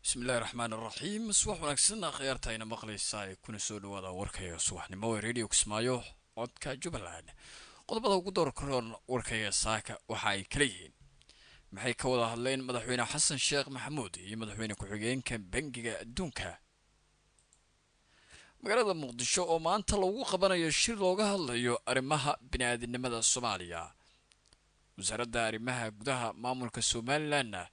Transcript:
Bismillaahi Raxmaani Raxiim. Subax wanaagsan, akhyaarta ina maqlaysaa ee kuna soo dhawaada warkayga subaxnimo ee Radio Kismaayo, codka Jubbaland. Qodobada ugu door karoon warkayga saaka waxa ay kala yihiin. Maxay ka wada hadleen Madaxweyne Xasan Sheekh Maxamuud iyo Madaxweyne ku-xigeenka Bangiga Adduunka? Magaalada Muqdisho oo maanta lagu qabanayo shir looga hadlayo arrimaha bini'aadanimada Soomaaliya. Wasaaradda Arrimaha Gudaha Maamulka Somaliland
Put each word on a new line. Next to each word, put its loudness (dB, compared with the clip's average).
Bismillaahi 0
Raxmaani -4
Raxiim. -6
Subax 2
wanaagsan, 2
akhyaarta -2
ina -6
maqlaysaa -6
ee -10
kuna -8
soo -4
dhawaada -6
warkayga -6
subaxnimo -4
ee -2
Radio -2
Kismaayo, 2
codka -8
Jubbaland. -8
Qodobada 4
ugu 0
door 2
karoon -2
warkayga 0
saaka 0
waxa 0
ay 2
kala 2
yihiin. -4
Maxay -2
ka -2
wada 4
hadleen 0
Madaxweyne 0
Xasan 2
Sheekh 2
Maxamuud -6
iyo -8
Madaxweyne -4
ku-xigeenka -2
Bangiga -4
Adduunka? -6
Magaalada 4
Muqdisho 0
oo 4
maanta 4
lagu 4
qabanayo 4
shir 4
looga 4
hadlayo 2
arrimaha 2
bini'aadanimada 0
Soomaaliya. 0
Wasaaradda 0
Arrimaha -2
Gudaha -2
Maamulka -4
Somaliland 0